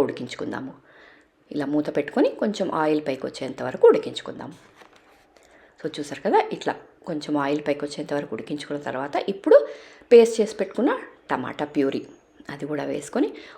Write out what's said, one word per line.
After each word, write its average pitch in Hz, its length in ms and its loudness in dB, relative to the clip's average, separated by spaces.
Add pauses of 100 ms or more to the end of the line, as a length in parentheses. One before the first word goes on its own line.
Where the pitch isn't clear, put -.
ఉడికించుకుందాము. 123 680 -8 (840)
ఇలా 143 180 -2
మూత 151 140 0 (100)
పెట్టుకొని 403 340 2 (100)
కొంచెం 202 280 -2 (140)
ఆయిల్ 156 240 2
పైకి 131 220 -4
వచ్చేంత 135 380 -10
వరకు 135 240 6
ఉడికించుకుందాం. - 600 -2 (1300)
So 156 160 -6
చూసారు - 300 -8
కదా, 392 140 4 (160)
ఇట్లా - 180 -4 (340)
కొంచెం 151 260 -4 (100)
ఆయిల్ 147 220 0
పైకి 143 200 -2
వచ్చేంత 147 320 -8
వరకు 147 180 -8
ఉడికించుకున్న 147 420 -8 (100)
తర్వాత 135 260 -6 (180)
ఇప్పుడు 466 260 6 (540)
పేస్ట్ 233 280 8
చేసి - 200 0
పెట్టుకున్న 233 320 0 (380)
టమాటా 131 440 -4
ప్యూరీ 135 280 2 (500)
అది 147 160 -8
కూడా 143 200 -4
వేసుకొని 175 400 -2 (280)